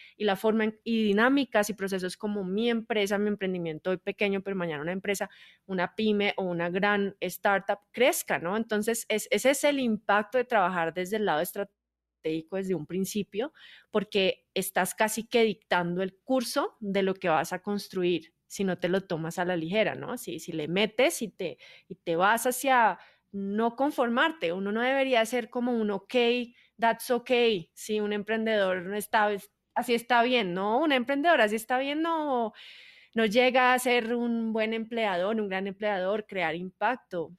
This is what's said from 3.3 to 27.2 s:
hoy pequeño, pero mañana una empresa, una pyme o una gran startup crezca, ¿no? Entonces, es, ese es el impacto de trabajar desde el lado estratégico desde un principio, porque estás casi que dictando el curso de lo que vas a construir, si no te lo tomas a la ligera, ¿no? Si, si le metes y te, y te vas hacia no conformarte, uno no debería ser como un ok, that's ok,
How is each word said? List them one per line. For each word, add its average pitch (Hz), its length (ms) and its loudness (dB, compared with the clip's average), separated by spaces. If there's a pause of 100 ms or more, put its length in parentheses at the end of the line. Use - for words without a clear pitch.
hoy 185 80 0
pequeño, 196 460 -2
pero 196 120 -6
mañana 170 280 -4
una 170 100 -4
empresa, 196 380 -4 (340)
una 185 300 -4
pyme 208 420 0
o 196 60 -4
una 175 260 -2
gran 202 520 0
startup 196 580 -2 (120)
crezca, 233 480 0
¿no? 165 200 -2
Entonces, 226 500 -2
es, 214 220 -2
ese 208 220 2
es 285 120 -2
el 294 160 2
impacto 214 560 0
de 247 80 2
trabajar 180 480 0
desde 180 240 -4
el 214 80 0
lado 160 160 2
estratégico - 1160 -8
desde 190 180 -2
un 151 120 -4
principio, 196 640 -4 (380)
porque 202 640 0
estás - 420 -2
casi 220 320 -2
que 233 180 2
dictando 180 580 -2
el 190 200 -8
curso 262 580 -2
de 196 220 -2
lo 190 120 0
que 190 160 -4
vas 156 240 2
a 175 80 -8
construir, 185 720 -4 (120)
si - 180 -6
no 180 140 -2
te 180 100 -2
lo 190 140 0
tomas 165 360 -6
a 180 80 0
la 180 100 0
ligera, 170 380 0
¿no? 160 240 -8
Si, - 200 -10
si - 140 -12
le 151 160 -4
metes 220 540 0
y 208 60 -6
te, 170 300 -8 (300)
y 185 60 -14
te 165 220 -4
vas 202 300 4
hacia 247 520 2 (320)
no 208 460 0
conformarte, 269 800 2
uno 196 180 -2
no 220 80 0
debería 262 460 4
ser 240 240 -4
como 247 220 -2
un 220 180 2
ok, 196 240 -6 (640)
that's 226 300 0
ok, 240 200 -2 (440)